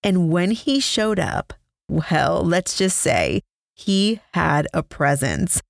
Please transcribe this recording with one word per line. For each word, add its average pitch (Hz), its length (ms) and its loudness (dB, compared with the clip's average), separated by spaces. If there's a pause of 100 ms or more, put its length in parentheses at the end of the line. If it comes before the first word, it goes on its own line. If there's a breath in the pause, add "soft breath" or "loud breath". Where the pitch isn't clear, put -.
And 185 260 2
when 175 220 2
he 269 280 0
showed 214 400 0
up, - 340 -4 (360)
well, 156 540 0
let's 175 340 0
just 190 220 0
say 85 420 0 (340)
he 202 440 0 (160)
had 156 360 2
a 160 120 -2
presence. 143 760 0 (100)